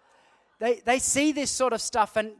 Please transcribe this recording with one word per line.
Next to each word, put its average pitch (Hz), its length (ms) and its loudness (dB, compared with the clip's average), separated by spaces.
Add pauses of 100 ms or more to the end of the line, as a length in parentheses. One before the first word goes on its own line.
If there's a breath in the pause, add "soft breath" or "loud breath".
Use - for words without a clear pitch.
(580 soft breath)
They, 226 260 -2
they 240 140 2
see 285 340 2
this 269 180 -4
sort 254 220 0
of 220 80 -2
stuff, - 360 -2
and 214 240 -2